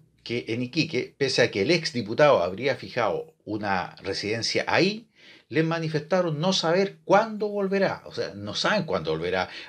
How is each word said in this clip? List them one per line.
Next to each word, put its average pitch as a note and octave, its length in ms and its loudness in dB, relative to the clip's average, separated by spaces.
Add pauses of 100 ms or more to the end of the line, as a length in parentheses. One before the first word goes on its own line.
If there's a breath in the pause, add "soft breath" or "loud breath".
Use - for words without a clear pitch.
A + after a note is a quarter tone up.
(240)
que A#2+ 240 -4
en A#2 140 -4
Iquique, - 560 -2
pese C3+ 240 2
a A#2 100 4
que G2 120 0
el C3 80 2
exdiputado B2 680 4
habría A2+ 360 -2
fijado G2 560 -4 (100)
una G2+ 540 -4
residencia G#2+ 720 -4
ahí, F#3+ 360 2 (460 loud breath)
les C#3+ 140 2
manifestaron D#3+ 800 0
no F#3 100 2
saber F#3+ 540 2
cuándo G#3+ 420 2
volverá, G3 580 0
o - 60 -16
sea, F2+ 240 -6
no G2+ 180 -8
saben F#3 300 0
cuándo D#2+ 280 -2
volverá F2+ 360 0 (220 loud breath)